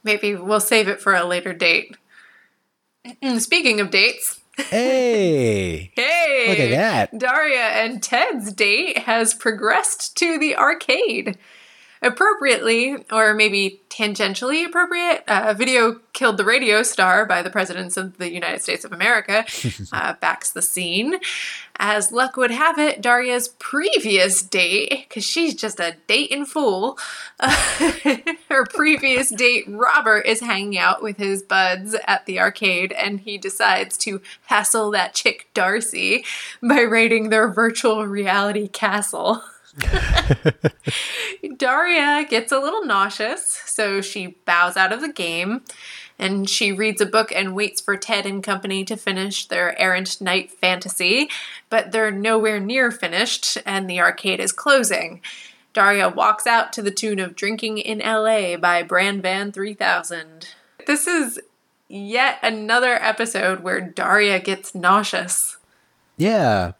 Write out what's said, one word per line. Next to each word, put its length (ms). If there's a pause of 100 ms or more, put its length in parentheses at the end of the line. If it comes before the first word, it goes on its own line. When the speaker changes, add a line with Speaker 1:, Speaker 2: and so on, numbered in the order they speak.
Speaker 1:
Maybe 300
we'll 260
save 260
it 140
for 140
a 100
later 260
date. 460 (640)
<clears throat> 760
Speaking 420
of 100
dates. 480 (160)
Speaker 2:
Hey! 1400
Speaker 1:
<laughs> 40 (360)
Hey! 140
Speaker 2:
Look 100
at 120
that. 460
Speaker 1:
Daria 520
and 340
Ted's 500
date 460
has 340
progressed 840
to 200
the 200
arcade. 800 (640)
Appropriately, 960 (160)
or 200
maybe 460 (100)
tangentially 760
appropriate, 600
uh, 200
a 80
video 480 (100)
killed 240
the 80
radio 400
star 420
by 160
the 80
presidents 460
of 220
the 120
United 320
States 220
of 80
America, 540 (240)
Speaker 2:
<laughs> 240
Speaker 1:
uh, 260
backs 320
the 100
scene. 540 (640)
As 340
luck 240
would 160
have 260
it, 220
Daria's 480
previous 960
date, 680
'cause 160
she's 300
just 240
a 160 (120)
dating 380
fool, 540 (400)
uh, 160 (240)
<laughs> 380 (320)
her 160
previous 640
date, 400
Robert, 560
is 160
hanging 360
out 240
with 140
his 260
buds 540 (100)
at 200
the 120
arcade, 540
and 300
he 160
decides 640
to 220 (260)
hassle 440
that 220
chick 400
Darcy 720 (360)
by 200
raiding 480
their 180
virtual 580
reality 640
castle. 720 (340)
<laughs> 60 (1800)
Daria 720
gets 220
a 80
little 260
nauseous, 800
so 360
she 340 (100)
bows 320
out 160
of 80
the 100
game, 500 (580)
and 300
she 220
reads 300
a 40
book 280
and 220
waits 260
for 160
Ted 280
and 180
company 420
to 100
finish 520
their 340
errant 400
night 300
fantasy, 800 (400)
but 220
they're 200
nowhere 480
near 320
finished, 760
and 240
the 100
arcade 400
is 120
closing. 720 (520)
Daria 340
walks 380
out 280
to 100
the 80
tune 280
of 160
Drinking 440
in 200
L 280
A 280
by 280
Bran 380
Van 300
three 220
thousand. 760 (360)
This 220
is 320 (500)
yet 540
another 580
episode 640
where 180
Daria 580
gets 360
nauseous. 800 (600)
Speaker 2:
Yeah. 640